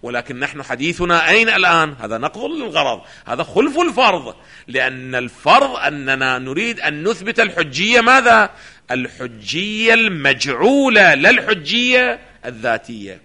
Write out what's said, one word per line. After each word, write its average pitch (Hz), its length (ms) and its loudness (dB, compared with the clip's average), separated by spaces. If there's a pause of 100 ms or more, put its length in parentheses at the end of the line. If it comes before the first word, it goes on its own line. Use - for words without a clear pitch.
ولكن 120 380 -8
نحن 139 220 -6
حديثنا 165 640 -2
أين 220 200 4
الآن؟ 170 520 2
هذا 110 180 -6
نقض 156 260 -8
للغرض، 165 560 -4 (260)
هذا 123 160 -6
خلف 269 360 -2
الفرض، 214 560 0 (320)
لأن 127 480 -6
الفرض 190 640 2
أننا 135 640 -2
نريد 175 420 -6
أن 151 280 -4
نثبت 214 320 -4
الحجية 180 600 0
ماذا؟ 233 500 4 (400)
الحجية 127 1040 -2
المجعولة، 185 1200 4
لا 147 160 4
الحجية 233 920 0 (260)
الذاتية. 113 800 -6